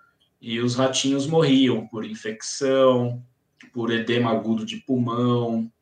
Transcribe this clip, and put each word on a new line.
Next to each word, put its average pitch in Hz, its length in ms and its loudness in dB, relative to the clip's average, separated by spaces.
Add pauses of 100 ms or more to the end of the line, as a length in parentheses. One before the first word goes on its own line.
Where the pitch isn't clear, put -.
(400)
e 117 200 -6
os 123 140 0
ratinhos 135 520 0
morriam 135 600 2
por 110 180 -10
infecção, 123 1160 0 (500)
por 117 180 -2
edema 117 400 0
agudo 110 360 -2
de 110 120 -10
pulmão, 120 920 -2 (120)